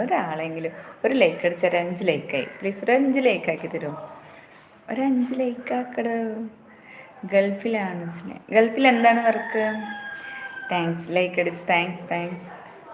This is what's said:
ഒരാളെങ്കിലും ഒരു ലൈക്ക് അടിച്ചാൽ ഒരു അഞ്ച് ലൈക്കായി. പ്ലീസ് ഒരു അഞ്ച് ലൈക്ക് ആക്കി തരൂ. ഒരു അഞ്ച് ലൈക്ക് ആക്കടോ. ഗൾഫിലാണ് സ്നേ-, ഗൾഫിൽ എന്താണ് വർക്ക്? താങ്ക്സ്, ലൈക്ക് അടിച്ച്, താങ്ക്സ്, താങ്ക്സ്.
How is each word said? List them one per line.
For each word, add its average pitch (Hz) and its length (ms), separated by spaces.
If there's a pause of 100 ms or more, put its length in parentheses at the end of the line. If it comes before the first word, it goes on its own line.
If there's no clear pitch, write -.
ഒരാളെങ്കിലും 165 720 (320)
ഒരു 233 160
ലൈക്ക് 170 260
അടിച്ചാൽ 175 240
ഒരു 175 120
അഞ്ച് 175 260
ലൈക്കായി. 143 380 (120)
പ്ലീസ് 196 260
ഒരു 233 140
അഞ്ച് 269 280
ലൈക്ക് 185 260
ആക്കി 160 200
തരൂ. 147 180 (1000)
ഒരു 254 180
അഞ്ച് 254 320
ലൈക്ക് 247 380
ആക്കടോ. 233 380 (1160)
ഗൾഫിലാണ് 196 720 (120)
സ്നേ-, 180 260 (120)
ഗൾഫിൽ 233 380
എന്താണ് 233 340
വർക്ക്? 220 380 (1080)
താങ്ക്സ്, 170 340 (120)
ലൈക്ക് 180 240
അടിച്ച്, 170 220 (100)
താങ്ക്സ്, 175 400
താങ്ക്സ്. 175 340 (460)